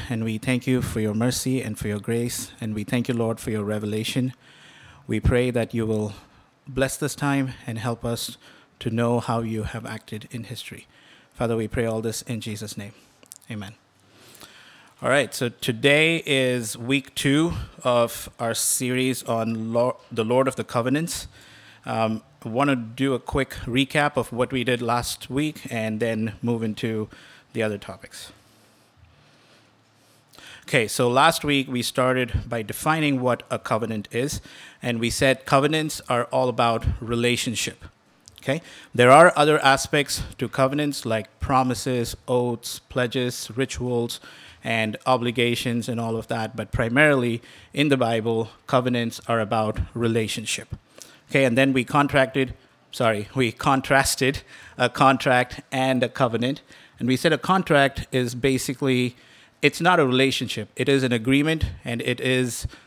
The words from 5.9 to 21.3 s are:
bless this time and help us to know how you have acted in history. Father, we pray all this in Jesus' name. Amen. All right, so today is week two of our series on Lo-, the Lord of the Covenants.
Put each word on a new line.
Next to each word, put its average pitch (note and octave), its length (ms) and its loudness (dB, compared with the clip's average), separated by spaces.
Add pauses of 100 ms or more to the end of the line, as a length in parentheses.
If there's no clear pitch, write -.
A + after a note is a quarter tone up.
bless C3 300 -2
this C#3+ 160 -4
time C#3 400 -2 (140)
and A2+ 100 -6
help A#2 260 -4
us - 360 -6 (400)
to - 100 -6
know A#2 300 2
how A#2 220 -2
you A2 200 -4
have A2 240 -8
acted A2 460 -12
in A2+ 140 -10
history. - 420 -16 (480)
Father, A#2 200 -2
we A2 120 -2
pray A#2 180 -2
all A2+ 160 -2
this A2 220 -6
in A#2 180 -6
Jesus' G#2+ 360 -10
name. G2+ 160 -14 (580)
Amen. G#2+ 240 -12 (1300)
All B2+ 60 0
right, C3 260 2
so B2 140 -2
today C#3+ 760 2
is B2+ 500 0
week B2+ 380 -4
two D3+ 400 2 (300)
of A#2+ 440 0 (120)
our A#2 160 -4
series B2+ 680 -2
on A2+ 500 -4
Lo-, A#2+ 260 0 (140)
the A2+ 140 -2
Lord B2+ 220 2
of C3 80 -2
the A2+ 80 -6
Covenants. C3 640 -2 (580)